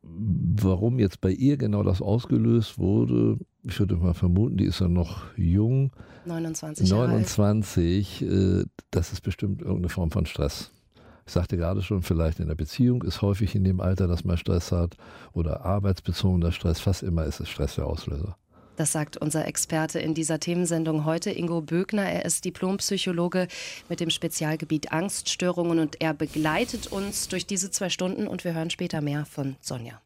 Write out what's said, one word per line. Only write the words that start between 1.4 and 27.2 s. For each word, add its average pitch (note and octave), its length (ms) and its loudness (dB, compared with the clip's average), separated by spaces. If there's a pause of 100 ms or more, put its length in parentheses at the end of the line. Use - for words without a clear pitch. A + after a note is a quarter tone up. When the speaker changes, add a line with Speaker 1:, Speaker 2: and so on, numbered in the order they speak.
Speaker 1:
genau G#2 240 0
das F#2+ 180 2
ausgelöst A#2 800 2
wurde, A2+ 600 4 (260)
ich A#2+ 140 -6
würde G2 180 2
mal F2 180 2
vermuten, F#2 420 4
die F#2+ 80 4
ist F#2 160 0
ja F#2 80 2
noch E2+ 360 0 (120)
jung. A2+ 560 4 (320)
Speaker 2:
Neunundzwanzig D#3+ 640 -2
Jahre G#2 140 4
alt. B2 80 4
Speaker 1:
Neunundzwanzig, G#2 1120 2
äh, F#2 420 4 (260)
das F2+ 220 0
ist F#2+ 80 -10
bestimmt G2 400 -4
irgendeine F2+ 300 -2
Form E2+ 200 -2
von E2+ 140 0
Stress. - 460 -4 (560)
Ich - 60 -18
sagte F2+ 260 0
gerade F#2 240 0
schon, F#2 200 -2
vielleicht E2 380 0
in D#2+ 80 -2
der D#2 60 -2
Beziehung A#2+ 480 2
ist - 180 -4
häufig G2+ 340 2
in G2 100 2
dem F#2 160 4
Alter, F#2 260 2
dass E2+ 180 0
man F2 140 2
Stress F2+ 340 0
hat E2+ 240 0 (380)
oder D#2+ 320 -2
arbeitsbezogener F#2 840 2
Stress, E2 280 0
fast - 220 0
immer E2 240 0
ist - 140 -6
es E2 100 -8
Stress - 240 -4
der C#2+ 120 -2
Auslöser. D2 520 -6 (380)
Speaker 2:
Das D3+ 140 0
sagt D3+ 260 -4
unser D3+ 300 -2
Experte - 540 -2
in D#3 140 -2
dieser D#3 260 -2
Themensendung E3 640 0
heute, E3 260 0
Ingo E3+ 300 -2
Bögner. F#3 500 -2
Er E3+ 140 -2
ist - 200 -2
Diplompsychologe F#3 1000 -2 (420)
mit E3+ 120 -6
dem E3 100 -2
Spezialgebiet D#3+ 800 -2
Angststörungen E3+ 880 0
und D#3 220 -2
er D#3+ 120 0
begleitet D#3 760 -2
uns G3+ 400 -6